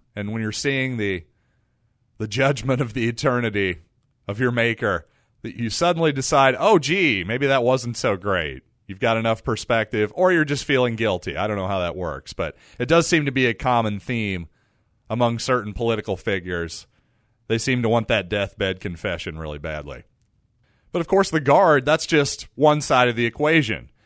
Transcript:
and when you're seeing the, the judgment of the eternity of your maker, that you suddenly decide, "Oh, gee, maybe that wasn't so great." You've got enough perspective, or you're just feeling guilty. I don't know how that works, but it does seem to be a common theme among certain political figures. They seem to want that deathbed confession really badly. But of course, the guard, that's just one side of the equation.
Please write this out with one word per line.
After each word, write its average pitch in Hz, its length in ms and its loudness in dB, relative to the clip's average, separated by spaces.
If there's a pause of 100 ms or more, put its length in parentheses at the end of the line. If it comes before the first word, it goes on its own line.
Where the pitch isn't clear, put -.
(160)
and 104 160 -6
when 113 100 -4
you're 107 100 -2
seeing 131 460 -2
the, 98 280 -4 (920)
the - 100 -6
judgment 135 540 0
of 113 120 -6
the 117 160 -2
eternity 113 680 -2 (480)
of 101 120 -6
your 123 120 2
maker, 117 560 0 (340)
that - 140 -12
you 117 140 -4
suddenly 165 440 2
decide, 135 440 4
"Oh, 196 220 4
gee, 139 440 0
maybe 123 240 -2
that 135 160 2
wasn't 120 340 0
so 110 180 0
great." 87 480 -2 (240)
You've 95 120 -14
got 113 180 2
enough 113 260 0
perspective, 110 720 0
or 185 160 4
you're 165 140 4
just 139 200 -4
feeling 127 300 2
guilty. 95 400 -2
I 95 120 -2
don't 107 100 -2
know 95 100 -2
how 98 120 -2
that 85 160 -2
works, 78 380 -8
but 80 220 -6 (240)
it 123 80 -2
does 165 200 4
seem 156 180 2
to 139 60 -2
be 127 140 2
a 113 80 2
common 113 460 0
theme 98 480 -4 (640)
among 117 300 0
certain 107 340 -2
political 110 420 -2
figures. 87 720 -4 (600)
They 113 100 0
seem 123 240 -2
to 113 80 0
want 113 180 2
that 101 220 0
deathbed 98 500 -2
confession 85 580 -8
really 76 220 -10
badly. 73 440 -10 (880)
But 175 100 -2
of 165 60 -6
course, 190 220 4
the 160 120 0
guard, 143 440 4
that's 156 200 0
just - 500 0
one 151 240 4
side 127 300 4
of 113 60 -2
the 117 100 0
equation. 117 640 0 (160)